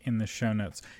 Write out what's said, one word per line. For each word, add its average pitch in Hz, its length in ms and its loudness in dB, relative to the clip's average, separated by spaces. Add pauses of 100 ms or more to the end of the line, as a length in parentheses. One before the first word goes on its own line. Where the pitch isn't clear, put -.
in 117 140 2
the 110 80 2
show 113 260 0
notes. 101 300 -2 (180)